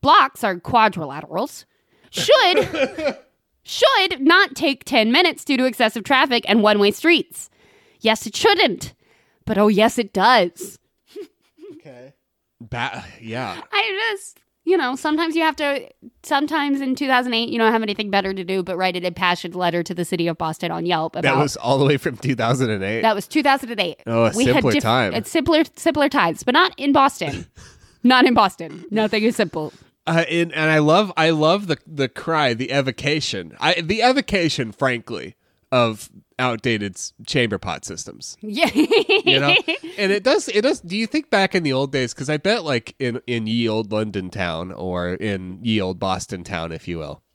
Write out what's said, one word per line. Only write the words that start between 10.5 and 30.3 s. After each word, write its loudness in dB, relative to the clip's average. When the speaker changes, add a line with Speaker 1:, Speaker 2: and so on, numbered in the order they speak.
Speaker 2:
Okay. -20
Ba-, -8
yeah. -8
Speaker 1:
I -2
just, -12
you 2
know, -2
sometimes -2
you 0
have 0
to, -4
sometimes 0
in -2
two -4
thousand 2
eight, -2
you -4
don't 4
have 2
anything -4
better 0
to -6
do -2
but -6
write 0
an -6
impassioned -2
letter 0
to -8
the -4
city -2
of -4
Boston -6
on -6
Yelp -2
Speaker 2:
That -4
Speaker 1:
about 2
Speaker 2:
was -2
all 0
the 2
way 2
from -4
two -2
thousand 0
and -2
eight? -2
Speaker 1:
That 2
was -8
two -2
thousand 0
and -6
eight. -4
Speaker 2:
Oh, 2
a 2
Speaker 1:
We 2
had 4
Speaker 2:
simpler 2
Speaker 1:
diff-, 0
Speaker 2:
time. 2
Speaker 1:
it's -4
simpler, 2
simpler 0
times, 0
but 0
not 2
in -2
Boston. 0
Speaker 2:
<laughs> -20
Speaker 1:
Not 6
in 4
Boston. 0
Nothing 0
is 2
simple. -2
Speaker 2:
Uh, 2
and, 0